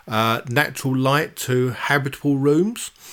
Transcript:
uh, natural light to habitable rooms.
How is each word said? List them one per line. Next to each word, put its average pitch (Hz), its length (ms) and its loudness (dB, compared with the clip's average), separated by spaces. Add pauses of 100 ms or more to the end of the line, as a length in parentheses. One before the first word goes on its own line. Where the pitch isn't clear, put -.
uh, 113 400 0
natural 135 480 -2
light 135 420 0
to 127 340 0
habitable 143 680 0
rooms. 156 540 2 (220)